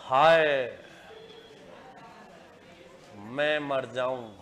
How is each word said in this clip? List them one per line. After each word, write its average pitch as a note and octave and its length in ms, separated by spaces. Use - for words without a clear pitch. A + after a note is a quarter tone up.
हाय, D3 720
मैं C#3 440
मर C#3 260
जाऊं। B2 440